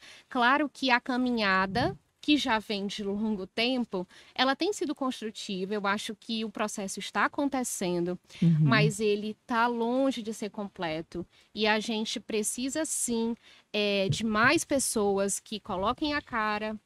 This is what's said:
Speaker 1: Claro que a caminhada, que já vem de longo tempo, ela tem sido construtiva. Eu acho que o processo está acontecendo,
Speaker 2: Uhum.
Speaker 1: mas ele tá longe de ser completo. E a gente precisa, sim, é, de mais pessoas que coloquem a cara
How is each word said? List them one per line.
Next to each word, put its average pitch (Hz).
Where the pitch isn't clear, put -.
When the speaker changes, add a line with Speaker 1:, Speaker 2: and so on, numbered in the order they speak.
Speaker 1:
Claro 262
que 262
a 240
caminhada, 240
que 294
já 247
vem 208
de 202
longo 202
tempo, 226
ela 262
tem 392
sido 294
construtiva. 196
Eu 202
acho 208
que 226
o 208
processo 208
está 208
acontecendo, 185
Speaker 2:
Uhum. 170
Speaker 1:
mas 214
ele 208
tá 233
longe 247
de 214
ser 208
completo. 170
E 214
a 214
gente 220
precisa, 247
sim, 226
é, 202
de -
mais 233
pessoas 202
que -
coloquem 226
a 294
cara 214